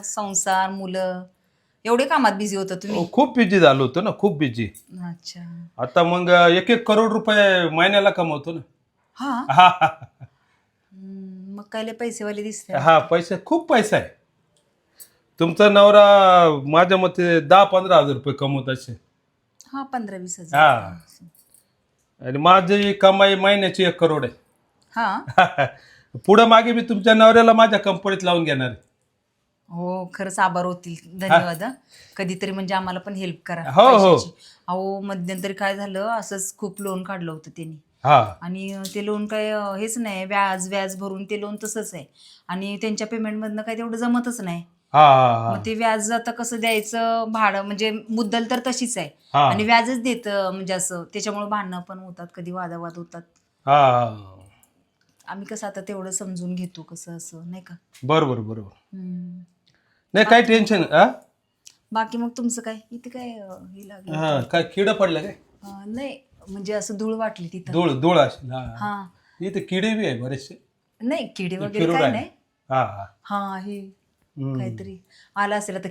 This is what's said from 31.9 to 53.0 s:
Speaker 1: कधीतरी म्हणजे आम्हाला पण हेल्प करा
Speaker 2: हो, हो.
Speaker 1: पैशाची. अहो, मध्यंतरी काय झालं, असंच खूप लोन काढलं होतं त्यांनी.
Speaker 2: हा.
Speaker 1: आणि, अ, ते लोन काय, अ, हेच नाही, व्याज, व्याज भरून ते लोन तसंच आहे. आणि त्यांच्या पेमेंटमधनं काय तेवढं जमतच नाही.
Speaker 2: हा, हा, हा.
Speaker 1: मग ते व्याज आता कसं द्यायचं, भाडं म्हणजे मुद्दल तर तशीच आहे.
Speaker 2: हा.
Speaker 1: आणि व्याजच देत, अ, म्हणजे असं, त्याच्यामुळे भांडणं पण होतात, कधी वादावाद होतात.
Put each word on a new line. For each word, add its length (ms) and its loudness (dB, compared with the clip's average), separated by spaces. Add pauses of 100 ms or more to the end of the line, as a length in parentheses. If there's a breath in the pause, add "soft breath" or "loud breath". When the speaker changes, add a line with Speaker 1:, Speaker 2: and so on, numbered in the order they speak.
Speaker 1:
कधीतरी 340 -6
म्हणजे 220 -6
आम्हाला 260 -4
पण 140 -12
हेल्प 220 -8 (100)
करा 260 -8
Speaker 2:
हो, 260 8
हो. 180 8
Speaker 1:
पैशाची. 180 -4 (340 soft breath)
अहो, 340 -6
मध्यंतरी 520 -8
काय 220 -4
झालं, 320 -8
असंच 500 -8
खूप 240 -10
लोन 220 -8
काढलं 280 -10
होतं 240 -16
त्यांनी. 200 -14 (280)
Speaker 2:
हा. 380 4
Speaker 1:
आणि, 320 -10
अ, 100 -14 (120)
ते 100 -8
लोन 220 -6
काय, 220 -6
अ, 260 -6
हेच 220 -8
नाही, 280 -8
व्याज, 440 -4
व्याज 280 -6
भरून 280 -10
ते 160 -8
लोन 220 -10
तसंच 300 -10
आहे. 120 -16 (420 soft breath)
आणि 300 -8
त्यांच्या 300 -6
पेमेंटमधनं 540 -8
काय 160 -10
तेवढं 200 -8
जमतच 440 -4
नाही. 220 -8 (300)
Speaker 2:
हा, 200 8
हा, 300 4
हा. 80 -4
Speaker 1:
मग 140 -6
ते 80 -6
व्याज 380 -2
आता 200 -4
कसं 280 -10
द्यायचं, 680 -2
भाडं 340 0
म्हणजे 300 -4 (180)
मुद्दल 420 -2
तर 160 -2
तशीच 300 -4
आहे. 120 -8 (240)
Speaker 2:
हा. 160 4
Speaker 1:
आणि 140 0
व्याजच 380 2
देत, 260 -4
अ, 240 -4
म्हणजे 220 -8
असं, 300 -8 (100)
त्याच्यामुळे 340 -8
भांडणं 340 -8
पण 180 -18
होतात, 360 -18
कधी 160 -12
वादावाद 440 -10
होतात. 260 -18 (440)